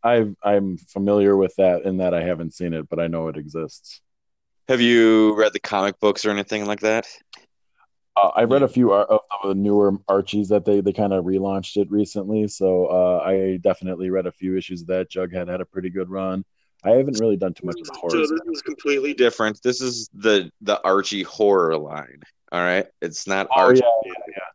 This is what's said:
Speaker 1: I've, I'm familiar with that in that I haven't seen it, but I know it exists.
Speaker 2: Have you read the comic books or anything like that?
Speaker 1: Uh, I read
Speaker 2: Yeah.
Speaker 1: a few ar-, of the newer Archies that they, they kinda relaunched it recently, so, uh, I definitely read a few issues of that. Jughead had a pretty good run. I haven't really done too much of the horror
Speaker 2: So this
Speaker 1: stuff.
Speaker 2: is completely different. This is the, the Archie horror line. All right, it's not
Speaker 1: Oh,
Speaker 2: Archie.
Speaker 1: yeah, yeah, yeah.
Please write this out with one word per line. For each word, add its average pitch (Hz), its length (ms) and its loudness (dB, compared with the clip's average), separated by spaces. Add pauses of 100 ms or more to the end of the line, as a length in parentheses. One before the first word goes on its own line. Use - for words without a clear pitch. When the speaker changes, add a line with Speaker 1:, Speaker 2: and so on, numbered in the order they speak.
Speaker 1:
I've, 113 400 2
I'm 98 340 0
familiar 101 580 2
with 95 200 2
that 90 260 2
in 95 160 -4
that 90 160 0
I 85 80 0
haven't 82 320 -6
seen 85 220 -6
it, 78 120 -8
but 82 120 -6
I 85 80 -2
know 82 200 -6
it 78 100 -8
exists. 76 640 -12 (680)
Speaker 2:
Have 127 140 2
you 113 520 6
read 107 200 2
the 101 60 -6
comic 98 400 -2
books 104 260 0
or 107 40 2
anything 104 380 -4
like 104 140 -6
that? 110 260 0 (1080)
Speaker 1:
Uh, 98 200 4
I 110 80 4
read 131 180 4
Speaker 2:
Yeah. 135 40 4
Speaker 1:
a 120 40 0
few 120 220 4
ar-, 101 140 4
of 107 160 2 (220)
the 98 120 -2
newer 101 380 2 (140)
Archies 98 420 0
that 104 140 2
they, 101 180 2
they 95 120 -2
kinda 101 300 -2
relaunched 95 540 -4
it 98 120 -2
recently, 104 580 -2
so, 92 380 0
uh, 90 400 0
I 95 320 0
definitely 92 540 -4
read 92 160 -2
a 87 40 -8
few 92 240 -6
issues 90 260 -8
of 82 60 -16
that. 92 220 -4
Jughead 90 380 -8
had 90 140 -8
a 90 40 -8
pretty 92 240 -8
good 90 220 -8
run. 95 340 -6 (380)
I 98 80 2
haven't 131 280 2
really 110 160 2
done 92 200 -4
too - 100 -16
much - 160 -8
of - 60 -16
the - 120 -16
horror - 120 -4
Speaker 2:
So 339 80 0
this - 100 0
Speaker 1:
stuff. 311 220 -4
Speaker 2:
is 151 100 -8
completely 143 540 -4
different. 113 480 0
This 123 180 -2
is 120 320 -8
the, 101 380 2 (100)
the 104 240 -2
Archie 95 380 0
horror 92 540 2
line. 76 440 -12 (300)
All 87 100 -4
right, 90 240 0 (160)
it's 82 240 -8
not 98 220 -4
Speaker 1:
Oh, - 140 0
Speaker 2:
Archie. 127 220 6
Speaker 1:
yeah, 120 60 4 (160)
yeah, 92 80 -14 (140)
yeah. 95 160 -14 (120)